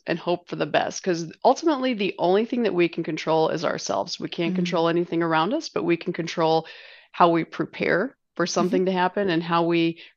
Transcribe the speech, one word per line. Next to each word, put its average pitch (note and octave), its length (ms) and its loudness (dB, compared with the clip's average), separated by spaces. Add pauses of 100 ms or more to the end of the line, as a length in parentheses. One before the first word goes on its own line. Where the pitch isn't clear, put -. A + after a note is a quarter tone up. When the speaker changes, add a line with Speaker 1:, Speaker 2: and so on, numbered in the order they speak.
Speaker 1:
and E3 140 -2
hope F3 300 -4
for D#3+ 80 -8
the D#3+ 80 -2
best, - 360 0
'cause E3+ 300 -4 (140)
ultimately C4 480 2
the G#3 260 -2
only F#3+ 240 4
thing A#3+ 200 -2
that G3 100 2
we F3 160 4
can E3+ 120 -6
control D#3+ 460 0
is D#3+ 160 -2
ourselves. - 560 -2
We - 80 -8
can't E3+ 220 -4
Speaker 2:
Mm-hmm. F#3 80 -2
Speaker 1:
control F3 320 0
anything E3+ 340 0
around E3 300 2
us, D#4+ 160 -6
but - 160 -4
we E3+ 100 2
can E3+ 160 -6
control D#3+ 560 0 (460)
how F3 160 6
we E3 160 2
prepare E3+ 720 -2 (180)
for E3+ 100 0
Speaker 2:
Mm-hmm. - 80 -6
Speaker 1:
something F#3 340 0
to F#3+ 40 0
happen F#3 380 0
and E3 120 0
how E3+ 220 0
we E3 380 0 (160)